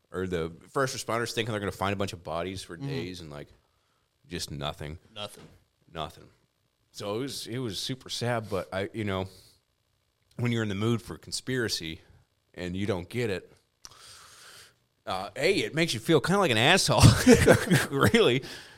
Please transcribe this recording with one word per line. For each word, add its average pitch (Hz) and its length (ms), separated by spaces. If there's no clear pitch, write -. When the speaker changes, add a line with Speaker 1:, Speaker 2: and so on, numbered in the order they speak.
Speaker 1:
Or 92 140
the 82 260
first 131 260
responders 113 360
thinking 117 180
they're 104 80
gonna 98 120
find 98 220
a 98 40
bunch 98 160
of 87 100
bodies 87 400
for 90 120
Speaker 2:
Mm-hmm. 82 120
Speaker 1:
days 87 340
and, 78 80
like, 73 200
just 85 220
nothing. 73 480
Speaker 2:
Nothing. 104 300
Speaker 1:
Nothing. 78 300
So 104 220
it 113 40
was, 135 280
it 117 120
was 110 200
super - 300
sad, 117 400
but 90 240
I, 98 200
you 113 120
know, 95 220
when 120 140
you're 113 120
in 107 60
the 98 60
mood 110 260
for - 160
conspiracy 92 840
and 87 200
you 98 100
don't 90 220
get 117 220
it, - 240
uh, 98 300
A, 156 240
it 107 140
makes 160 200
you 117 60
feel 160 220
kinda 196 180
like 175 120
an 110 60
asshole, 135 440
<laughs> - 400
really. 135 540